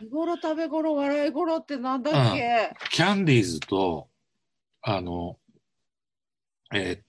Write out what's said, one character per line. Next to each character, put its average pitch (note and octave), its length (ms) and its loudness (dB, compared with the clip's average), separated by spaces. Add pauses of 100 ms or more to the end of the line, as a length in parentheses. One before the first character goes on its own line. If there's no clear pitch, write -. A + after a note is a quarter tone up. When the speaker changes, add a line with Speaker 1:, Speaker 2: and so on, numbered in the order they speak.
Speaker 1:
見 A3 60 -16
頃、 E4 280 -4
食 D#4+ 180 -4
べ E4 120 -4
頃、 D#4 280 0
笑 C#4+ 320 0
い D4 40 -2
頃 D#4+ 260 -2
っ D#4+ 80 -10
て C#4+ 120 -6
な C4 200 -4
ん A#3+ 60 -4
だ D4+ 80 0
っ C3 240 4
け？ A#3 360 0
Speaker 2:
う - 140 -12
ん。 - 60 -8
キ D#3 100 2
ャ G3 140 4
ン G3 100 2
デ D3 80 6
ィ A#2+ 60 8
ー G2+ 40 6
ズ E2 160 -4
と、 F2+ 480 0 (720)
あ G2 200 0
の、 F2 380 -6 (1300)
え F#2 220 -2
ー - 60 -8
っ - 100 -20